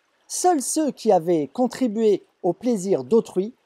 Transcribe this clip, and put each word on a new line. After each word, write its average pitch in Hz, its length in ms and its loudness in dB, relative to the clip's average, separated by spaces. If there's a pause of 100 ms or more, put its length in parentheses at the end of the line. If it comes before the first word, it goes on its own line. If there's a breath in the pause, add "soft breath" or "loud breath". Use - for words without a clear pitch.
(280)
seuls 349 340 0
ceux 302 300 -2
qui - 200 -2
avaient 165 400 2
contribué 226 720 0 (200)
au 175 100 0
plaisir 190 500 -2
d'autrui 202 500 0 (120)